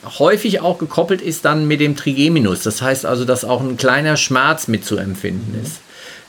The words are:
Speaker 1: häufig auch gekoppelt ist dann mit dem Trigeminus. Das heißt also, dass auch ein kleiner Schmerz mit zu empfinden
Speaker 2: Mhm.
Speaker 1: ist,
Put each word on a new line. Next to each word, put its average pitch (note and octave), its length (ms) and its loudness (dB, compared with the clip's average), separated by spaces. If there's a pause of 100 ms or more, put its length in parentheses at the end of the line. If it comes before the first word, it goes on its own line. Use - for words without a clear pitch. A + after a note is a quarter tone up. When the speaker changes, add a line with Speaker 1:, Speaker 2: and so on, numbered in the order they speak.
(200)
Speaker 1:
häufig G3 420 2
auch F3 180 0
gekoppelt E3+ 420 -2
ist - 240 -4
dann D3+ 220 2
mit D3+ 140 2
dem D3 140 2
Trigeminus. C#3 680 2
Das A2 180 -2
heißt C3 240 -2
also, B2 200 0
dass B2 200 2
auch B2 160 0
ein C3 160 -4
kleiner D3 400 2
Schmerz C#3 500 2
mit G#2+ 180 0
zu G#2 120 -2
empfinden F#2+ 600 -6
Speaker 2:
Mhm. A2 60 -6
Speaker 1:
ist, D3+ 140 -10 (520)